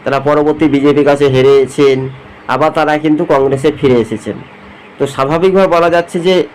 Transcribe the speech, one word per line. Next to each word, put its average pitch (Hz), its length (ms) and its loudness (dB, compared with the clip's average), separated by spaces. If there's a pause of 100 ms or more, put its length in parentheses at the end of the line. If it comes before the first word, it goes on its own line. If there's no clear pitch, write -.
তারা 135 200 -4
পরবর্তী 151 480 0
বিজেপির 143 420 2
কাছে 143 180 2
হেরেছেন, 131 720 2 (500)
আবার 135 240 -2
তারা 151 260 0
কিন্তু 151 260 0
কংগ্রেসে 135 540 0
ফিরে 127 220 2
এসেছেন। 110 360 -6 (600)
তো 139 100 -4
স্বাভাবিকভাবে 165 680 0
বলা 170 160 2
যাচ্ছে 170 300 -2
যে 180 140 0 (200)